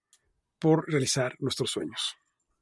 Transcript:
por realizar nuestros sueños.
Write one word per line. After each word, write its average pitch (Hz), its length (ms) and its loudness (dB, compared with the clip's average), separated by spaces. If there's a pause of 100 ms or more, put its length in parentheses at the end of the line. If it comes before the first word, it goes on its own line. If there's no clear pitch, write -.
(600)
por 156 300 4
realizar 131 500 0
nuestros 131 300 -2
sueños. - 460 -6 (460)